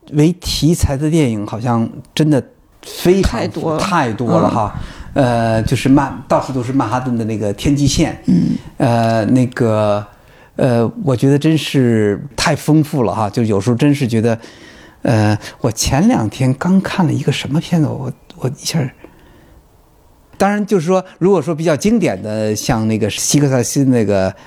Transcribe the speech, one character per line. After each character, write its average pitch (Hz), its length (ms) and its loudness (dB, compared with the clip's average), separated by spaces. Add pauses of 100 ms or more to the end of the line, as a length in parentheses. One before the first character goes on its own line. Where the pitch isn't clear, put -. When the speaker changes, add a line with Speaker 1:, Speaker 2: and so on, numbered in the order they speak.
(140)
Speaker 1:
为 151 200 4
题 - 400 0
材 - 240 -2
的 151 140 -2
电 156 180 2
影 104 160 -4
好 110 160 -8
像 117 260 0 (280)
真 156 120 2
的 139 160 2 (380)
非 185 400 2
常 - 180 0
Speaker 2:
太 175 80 -4
多 160 280 -4
了。 - 40 -2
Speaker 1:
太 160 340 0
多 110 260 0
了 165 100 2
哈。 107 260 -2
Speaker 2:
嗯。 - 60 -10 (360)
Speaker 1:
呃， 117 460 2
就 127 120 -2
是 135 140 0
曼-， 135 260 4 (140)
到 160 100 2
处 - 140 -6
都 127 80 -4
是 117 100 -6
曼 131 160 0
哈 123 120 -4
顿 131 180 -4
的 113 80 -2
那 110 100 -4
个 104 180 -2
天 143 220 0
际 143 120 2
线。 135 280 0 (120)
Speaker 2:
嗯。 - 280 2 (220)
Speaker 1:
呃， 113 480 0
那 123 220 2
个， 107 580 0 (520)
呃， 117 300 2 (160)
我 135 120 0
觉 135 120 2
得 143 120 4
真 160 180 2
是 113 640 2 (120)
太 156 200 -2
丰 156 280 2
富 139 180 -2
了 101 140 0
哈！ 110 120 -2
就 117 160 -2
有 107 160 0
时 120 120 0
候 120 40 2
真 143 200 2
是 139 120 -2
觉 113 140 0
得， 113 180 0 (640)
呃， 107 340 2 (260)
我 117 100 0
前 151 360 0
两 208 220 2
天 131 240 0
刚 185 280 0
看 - 220 -2
了 139 80 2
一 123 120 -2
个 151 80 0
什 - 200 -6
么 151 80 0
片 170 220 0
子， 139 60 0
我， 123 260 -8 (220)
我 - 120 -6
一 127 60 -6 (100)
下 - 140 -4
儿， 131 140 -4 (1500)
当 196 100 2
然 208 160 0
就 196 160 0
是 151 60 -4
说， 185 180 2 (140)
如 180 140 4
果 180 100 4
说 156 140 -4
比 156 80 -4
较 160 120 2
经 214 220 2
典 113 240 -2
的， 107 340 -2
像 110 320 0
那 110 80 2
个 104 140 0
希 - 300 0
克 143 100 2
萨 127 140 2
斯 139 220 0
那 123 200 4
个， 95 260 2 (160)